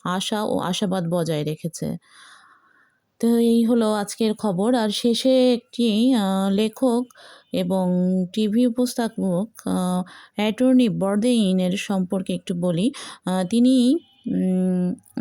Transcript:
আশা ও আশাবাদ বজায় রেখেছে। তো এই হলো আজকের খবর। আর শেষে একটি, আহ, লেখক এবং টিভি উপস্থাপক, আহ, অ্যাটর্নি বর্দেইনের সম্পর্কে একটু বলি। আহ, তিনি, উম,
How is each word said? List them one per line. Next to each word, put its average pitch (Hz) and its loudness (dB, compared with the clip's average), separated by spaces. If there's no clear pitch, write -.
আশা 185 -4
ও - -2
আশাবাদ 185 -2
বজায় 160 -2
রেখেছে। 156 -6
তো 233 2
এই 233 4
হলো 226 2
আজকের 214 -2
খবর। 214 0
আর 220 0
শেষে 254 2
একটি, 233 0
আহ, 196 0
লেখক 220 0
এবং 185 -2
টিভি 214 2
উপস্থাপক, 226 -2
আহ, 180 0
অ্যাটর্নি 247 2
বর্দেইনের 190 0
সম্পর্কে 190 -4
একটু 175 -6
বলি। 175 0
আহ, 185 -2
তিনি, 254 4
উম, 185 0